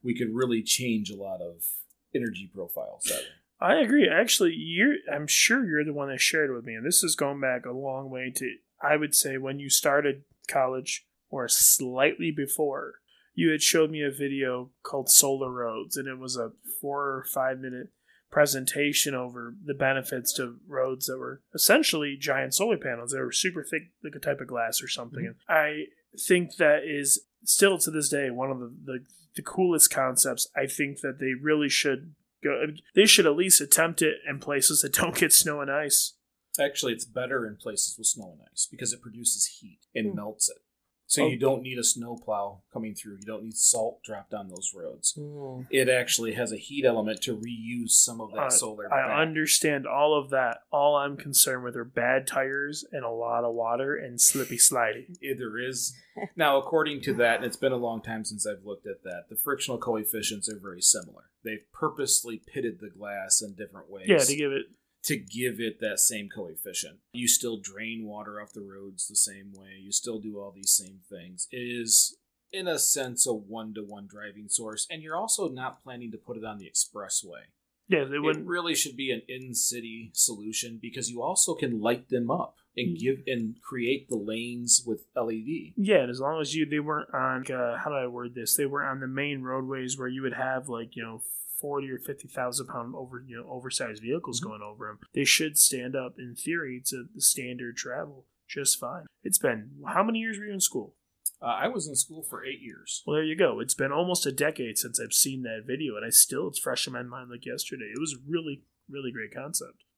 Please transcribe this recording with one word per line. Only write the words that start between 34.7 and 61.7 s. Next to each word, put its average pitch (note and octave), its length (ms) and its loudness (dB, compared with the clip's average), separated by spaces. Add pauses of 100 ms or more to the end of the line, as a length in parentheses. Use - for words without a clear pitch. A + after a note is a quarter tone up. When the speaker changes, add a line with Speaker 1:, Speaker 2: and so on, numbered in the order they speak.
Speaker 2:
that C#3+ 120 0
don't E3 220 2
get D#3+ 160 6
snow D3 280 6
and C#3 100 -4
ice. D3 440 2 (460)
Speaker 1:
Actually, C#3+ 320 0
it's A2+ 120 -6
better B2 420 -4
in G#2 100 -12
places - 400 -4
with A2+ 120 -2
snow F#2 240 -2
and D2+ 80 -20 (120)
ice - 180 -2
because - 220 -6
it - 100 -8
produces A#2 440 -2 (140)
heat F#2+ 200 -20 (140)
and G#2+ 160 0
Speaker 3:
Hmm. F#2+ 60 -8
Speaker 1:
melts G#2 340 -2
it. - 80 -18 (480)
So - 180 2
Speaker 3:
Oh. - 40 4
Speaker 1:
you B2+ 120 0
don't C3+ 220 2
need B2+ 140 -6
a A#2+ 60 -4
snowplow A2+ 800 -2 (100)
coming A2 220 -8
through. G#2 200 -14
You G2 120 -16
don't G#2+ 160 -8
need A2 140 -10
salt A#2 480 2
dropped G2+ 280 -12
on G2+ 160 -8
those F2+ 280 -8
roads. - 420 -4
Speaker 3:
Mm. C#3 500 -10
Speaker 1:
It C3 200 2
actually A#2+ 460 0
has A2 180 -2
a G#2+ 40 -6
heat C#3+ 280 -6
element A2 380 2
to A#2+ 140 -4
reuse A#2 540 -6
some A#2 300 6
of G#2+ 120 -8
that G#2+ 140 0
Speaker 2:
Uh, B2+ 40 0
Speaker 1:
solar G#2+ 440 0
Speaker 2:
I C3+ 140 4
Speaker 1:
back. C#3 100 2
Speaker 2:
understand D#3 680 2
all D3+ 280 6
of C#3 140 0
that. B2+ 280 2 (120)
All D3 240 6
I'm C#3+ 220 2
concerned C3 480 2
with A#2+ 120 -6
are A#2 80 -4
bad C3 440 2
tires C#3+ 640 -2
and C3 120 -6
a A#2 60 -2
lot A#2 320 0
of A#2 140 0
water A#2+ 400 0
and A#2+ 240 -6
slippy B2+ 360 4
slidey. A#2 500 4 (140)
Speaker 1:
Yeah, C3+ 160 -4
there A#2 220 -8
is. B2+ 340 -4 (440)
Now, C#3+ 220 6
according D3 440 2
to C#3 120 0
that, A#2 240 6
and A#2 60 -4
it's A2+ 120 -4
been C3 160 2
a B2+ 40 0
long A#2 260 -2
time A2 220 -6
since G#2 220 -4
I've G2 180 -6
looked G2+ 220 -10
at G2 160 -10
that, F2 260 -10
the A2 80 -12
frictional C3+ 420 -4
coefficients G#2+ 720 -4
are G#2 120 -8
very F2+ 220 -12
similar. E2+ 420 2 (180)
They've A2 300 -10